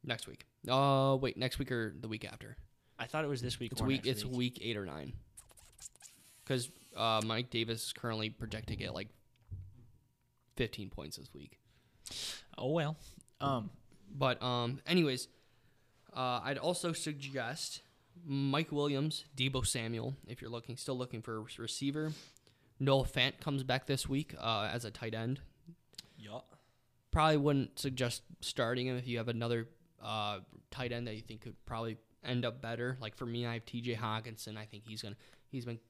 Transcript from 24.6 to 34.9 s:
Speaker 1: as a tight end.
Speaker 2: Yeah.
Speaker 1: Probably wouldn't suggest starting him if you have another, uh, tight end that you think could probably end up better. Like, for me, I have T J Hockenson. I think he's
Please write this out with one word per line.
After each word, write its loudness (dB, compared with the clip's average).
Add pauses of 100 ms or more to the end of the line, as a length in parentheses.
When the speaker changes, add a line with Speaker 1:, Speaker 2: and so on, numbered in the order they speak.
Speaker 1:
as -4
a -4
tight -6
end. 0 (760)
Speaker 2:
Yeah. -10 (720)
Speaker 1:
Probably 8
wouldn't 6
suggest 0 (160)
starting 2
him 0
if -4
you 0
have 0
another, 2 (340)
uh, -2 (320)
tight -2
end -2
that -4
you -8
think -12
could -10 (100)
probably -2 (260)
end 2
up -2
better. -2
Like, -6
for -6
me, 0
I 0
have -6
T -4
J 0
Hockenson. -4
I -10
think -16
he's -8